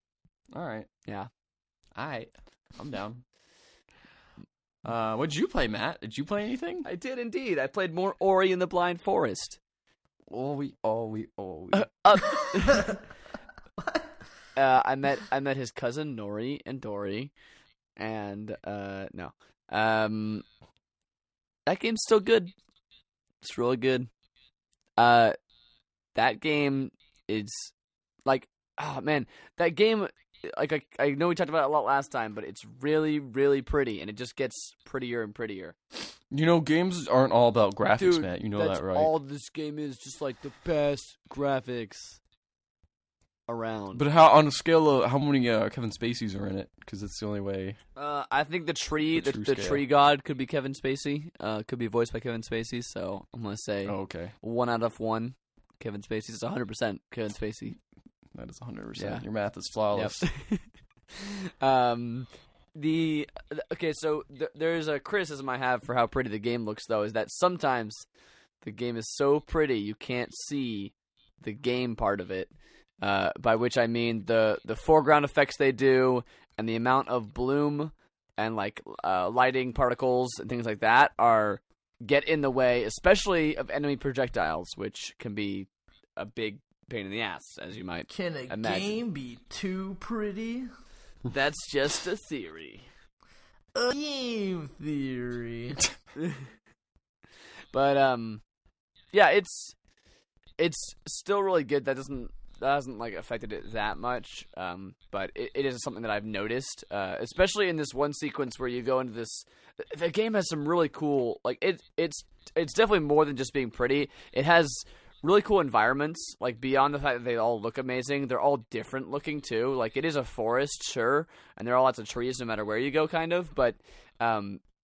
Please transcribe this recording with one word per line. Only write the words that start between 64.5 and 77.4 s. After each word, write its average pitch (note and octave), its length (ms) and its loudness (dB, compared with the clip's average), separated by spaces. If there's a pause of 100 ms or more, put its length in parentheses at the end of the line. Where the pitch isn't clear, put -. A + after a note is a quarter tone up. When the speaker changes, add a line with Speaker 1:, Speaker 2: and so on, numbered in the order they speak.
Speaker 2:
there's D#3+ 320 -2
a D3 120 0
criticism D3 480 -4
I B2+ 100 -4
have B2+ 260 0
for B2 120 -6
how A#2+ 120 4
pretty B2 240 -2
the G#2+ 80 -4
game A#2+ 260 -2
looks, G#2 220 -8
though, A2 160 2
is G#2 100 -4
that A2 180 0
sometimes C3+ 640 0 (720)
the G#2+ 80 -10
game A#2 260 -6
is A2 180 -8
so C#3+ 240 4
pretty D3 400 0
you G#2 160 -4
can't B2 360 -6 (160)
see A#2 460 -6 (480)
the A2 120 -8
game B2 420 -2
part G2+ 260 0
of F#2 100 -8
it. F#2 180 -4 (520)
Uh, G2 380 2
by A2+ 180 2
which A#2+ 200 0
I A#2+ 100 4
mean A#2 380 -2
the, A2 400 4
the A2+ 120 -4
foreground D3+ 480 6
effects - 320 0
they C3+ 160 4
do B2+ 500 4 (340)
and A2+ 120 -4
the A2+ 80 0
amount B2+ 320 2
of A2 240 -2
bloom D3 580 0 (460)